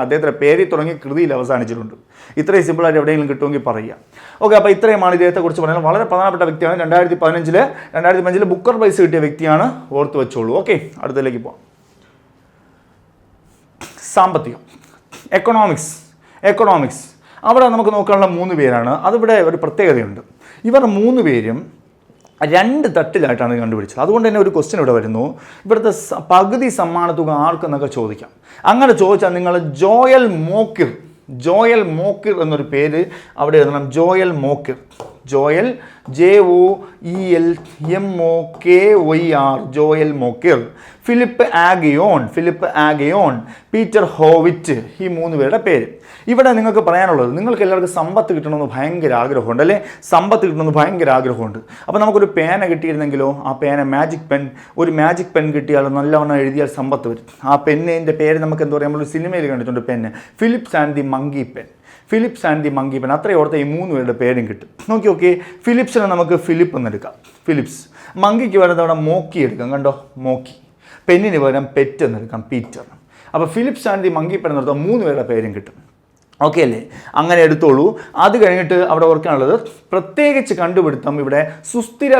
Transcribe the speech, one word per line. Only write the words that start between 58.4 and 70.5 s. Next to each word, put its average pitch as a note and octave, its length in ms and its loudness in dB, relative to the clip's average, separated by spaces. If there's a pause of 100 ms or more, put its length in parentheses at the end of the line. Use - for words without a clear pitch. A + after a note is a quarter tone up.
നമുക്ക് D#3 180 -2
എന്താ D3 140 -2
പറയുക? C#3+ 120 -2
നമ്മളൊരു D3 200 -6
സിനിമയിൽ E3 420 -4
കണ്ടിട്ടുണ്ട് B2 360 -6
പെന്ന്, A#2 220 -6 (320)
Phillips A#3 400 -2
and D3 180 -2
the C#3+ 140 -2
Monkey C#3 400 -6
Pen, A#2 140 -16 (440)
Phillips A3+ 380 -2
and D#3 160 0
the D3 120 -4
Monkey C3+ 240 -4
Pen. C3 100 -4
അത്രയും F3+ 280 0
ഓർത്ത D3+ 140 0
ഈ D3 100 0
മൂന്ന് D#3+ 320 -6
പേരുടെ B2 180 -2
പേരും B2 360 -2
കിട്ടും. G2+ 200 -16 (200)
നോക്കി, G#3+ 180 -2
ഓക്കെ, F3+ 300 2 (280)
ഫിലിപ്സിനെ A#3+ 400 0
നമുക്ക് F3 300 0 (120)
ഫിലിപ്പ് F3 300 0
എന്ന് A#2+ 120 -6
എടുക്കാം, G#2 240 -10 (340)
ഫിലിപ്സ്. D3 340 -4 (360)
മങ്കിക്ക് G#3 400 0
പകരം F3 220 4
അവിടെ E3 140 0
മോക്കി D#3+ 460 -4
എടുക്കാം, A#2+ 320 -4
കണ്ടോ, C#3 340 -4 (120)
മോക്കി. B2+ 380 -8 (520)